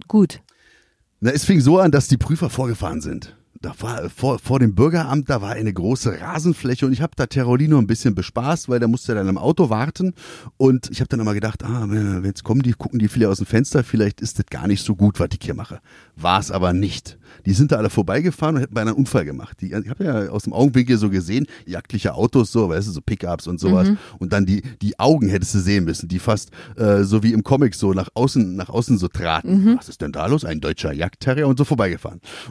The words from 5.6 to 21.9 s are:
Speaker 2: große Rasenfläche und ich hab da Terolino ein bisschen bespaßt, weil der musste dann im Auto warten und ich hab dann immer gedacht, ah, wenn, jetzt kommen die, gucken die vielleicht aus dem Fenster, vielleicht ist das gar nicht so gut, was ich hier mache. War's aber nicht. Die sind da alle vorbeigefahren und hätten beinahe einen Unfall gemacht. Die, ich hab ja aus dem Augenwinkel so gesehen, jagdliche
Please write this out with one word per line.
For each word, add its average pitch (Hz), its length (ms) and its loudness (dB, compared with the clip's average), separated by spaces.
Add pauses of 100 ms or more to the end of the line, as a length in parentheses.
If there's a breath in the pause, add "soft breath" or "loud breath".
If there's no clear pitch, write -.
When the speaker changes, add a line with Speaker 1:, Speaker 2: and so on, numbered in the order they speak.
Speaker 2:
große 92 480 -2
Rasenfläche 151 680 -2
und 131 60 2
ich 127 100 -2
hab 160 140 -4
da 131 100 -2
Terolino 135 520 2
ein 110 100 4
bisschen 113 260 0
bespaßt, 123 540 -4
weil 123 100 0
der 117 80 2
musste 117 300 0
dann 98 100 0
im 95 100 0
Auto 151 320 2
warten 147 460 -2 (440 loud breath)
und 131 340 4
ich 117 80 -6
hab 131 80 -2
dann 123 100 -2
immer 107 160 0
gedacht, 107 300 -4
ah, 113 240 -4
wenn, 101 360 -2
jetzt 98 200 -6
kommen 131 180 2
die, 120 100 2
gucken - 280 -4
die 107 80 2
vielleicht 107 220 2
aus 98 80 0
dem 101 80 -4
Fenster, 139 360 2
vielleicht 104 380 0
ist - 180 -8
das 101 80 -2
gar - 220 -6
nicht 98 160 0
so 110 100 0
gut, 98 240 2
was 85 140 0
ich - 100 -6
hier - 120 -6
mache. - 260 -12 (340 soft breath)
War's 90 380 0
aber 90 200 0
nicht. 92 460 -4 (280 soft breath)
Die 98 60 2
sind 135 200 4
da 139 40 2
alle 110 140 0
vorbeigefahren 151 640 0
und 135 80 0
hätten - 120 -8
beinahe 110 200 -2
einen 135 60 0
Unfall 123 240 0
gemacht. 69 360 -12
Die, 95 120 -10
ich 104 160 -8
hab 113 100 -10
ja 120 300 -2
aus 104 160 -6
dem - 80 -6
Augenwinkel 123 440 4
so 104 140 2
gesehen, 95 360 -2 (200 loud breath)
jagdliche 90 480 -6